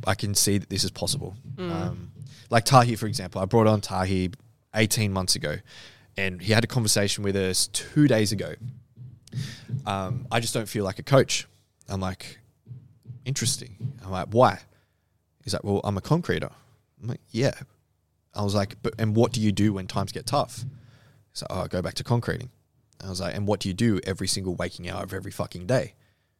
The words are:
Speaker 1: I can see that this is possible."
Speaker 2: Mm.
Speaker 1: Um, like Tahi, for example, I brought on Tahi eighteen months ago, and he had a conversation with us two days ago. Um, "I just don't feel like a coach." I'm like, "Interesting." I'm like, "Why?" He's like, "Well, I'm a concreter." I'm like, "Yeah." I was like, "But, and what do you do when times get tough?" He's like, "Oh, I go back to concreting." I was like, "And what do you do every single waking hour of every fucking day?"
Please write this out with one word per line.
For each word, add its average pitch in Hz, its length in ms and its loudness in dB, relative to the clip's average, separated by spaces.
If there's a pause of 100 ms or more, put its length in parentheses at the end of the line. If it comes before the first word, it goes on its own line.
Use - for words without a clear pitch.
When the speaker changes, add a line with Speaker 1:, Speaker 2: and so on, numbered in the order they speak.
Speaker 1:
I 95 100 2
can 101 200 -2
see 101 220 4
that - 120 -6
this 95 140 0
is - 80 -2
possible." - 440 -4 (200)
Speaker 2:
Mm. 180 160 -6
Speaker 1:
Um, - 400 -6 (380)
like 117 160 6
Tahi, 120 300 8
for 110 120 -4
example, 92 340 -4
I 95 40 0
brought 110 220 6
on 107 140 4
Tahi 92 500 0 (440)
eighteen 110 380 2
months 92 220 0
ago, 76 220 -4 (600)
and 92 240 -2
he 98 120 2
had 110 100 6
a 113 40 0
conversation 107 560 2
with 98 120 0
us 92 320 2
two - 400 4
days 110 240 4
ago. 87 240 -4 (1300)
Um, 98 460 -4
"I 117 80 2
just 113 140 -2
don't 113 140 -2
feel 107 160 -2
like 95 160 -4
a - 40 -10
coach." - 440 4 (400)
I'm 98 140 -4
like, - 380 -6 (840)
"Interesting." - 680 -4 (100)
I'm 95 80 -10
like, 92 200 -4
"Why?" 110 280 6 (840)
He's 95 100 -6
like, 82 100 -4
"Well, 101 200 0
I'm 101 140 -2
a - 40 -6
concreter." 147 500 0 (500)
I'm 107 80 -10
like, - 200 -8
"Yeah." 117 240 0 (800)
I 104 100 -2
was 101 120 2
like, 101 260 0
"But, 113 180 -2
and 107 160 2
what 117 180 6
do 113 80 -2
you 107 100 4
do 101 220 2
when 95 140 -8
times 95 240 -2
get - 140 -10
tough?" - 400 -2 (680)
He's - 100 -10
like, - 80 -10
"Oh, 92 120 -4
I 85 40 -6
go 90 140 -4
back 85 140 -4
to - 80 -6
concreting." 117 460 -2 (540)
I 95 60 -10
was 90 120 -6
like, 95 140 -4
"And 104 120 -4
what 101 120 2
do - 100 -4
you 92 40 -2
do 107 300 2
every 92 240 -4
single 92 280 -2
waking 87 340 -6
hour 92 140 -6
of 95 100 -12
every 92 180 -8
fucking - 360 -8
day?" 120 260 0 (460)